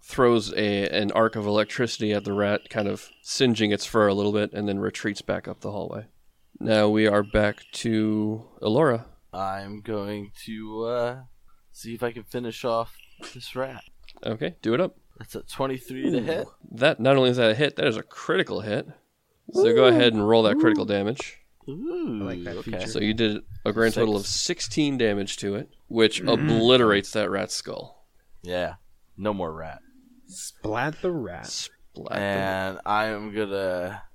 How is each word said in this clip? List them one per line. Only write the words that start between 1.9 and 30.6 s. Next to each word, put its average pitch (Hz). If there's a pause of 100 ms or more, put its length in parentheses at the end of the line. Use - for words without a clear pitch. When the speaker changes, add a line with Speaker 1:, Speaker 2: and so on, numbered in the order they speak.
Speaker 1:
at 101
the 101
rat, 101
kind 104
of 101 (140)
singeing 110
its 101
fur 107
a 101
little 101
bit, 104
and 104
then 98
retreats 101
back 95
up -
the 104
hallway. 101 (540)
Now 107
we 107
are 104
back 104 (100)
to 110 (160)
Elora. 117 (280)
Speaker 2:
I'm 98
going 104 (140)
to, 110
uh, 120 (540)
see -
if 113
I 120
can 113
finish 120
off 113 (380)
this -
rat. 131 (400)
Speaker 1:
Okay, 147
do -
it 156
up. 185 (220)
Speaker 2:
That's -
a 107
twenty-three 131
to -
Speaker 1:
Ooh. 226
Speaker 2:
hit. 165 (240)
Speaker 1:
That, 135
not 131
only 127
is 123
that 113
a 107
hit, 143
that 151
is 110
a 101
critical -
hit. 107 (680)
So 403
go 427
ahead 226
and 104
roll 113
that -
critical 185
Speaker 3:
Ooh. 240
Speaker 1:
damage. 101 (320)
Speaker 2:
Ooh, 247
Speaker 3:
I 98
like 90
that 98
Speaker 2:
okay. -
Speaker 3:
feature. 95
Speaker 1:
So 110
you 104
did 110 (240)
a 110
grand 113
total 107
of 101
Speaker 2:
Six. - (240)
Speaker 1:
sixteen 143
damage 101
to 101
it, - (180)
which 113
Speaker 3:
Mm-hmm. - (200)
Speaker 1:
obliterates 113
that 104
rat's 98
skull. - (360)
Speaker 2:
Yeah, 90 (420)
no 104
more 87
rat. 80 (480)
Speaker 3:
Splat 123